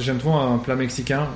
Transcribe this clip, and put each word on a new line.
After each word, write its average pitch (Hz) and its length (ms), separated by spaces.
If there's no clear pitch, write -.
j'aime 127 180
trop 151 160
un 127 240
plat 127 180
mexicain 135 600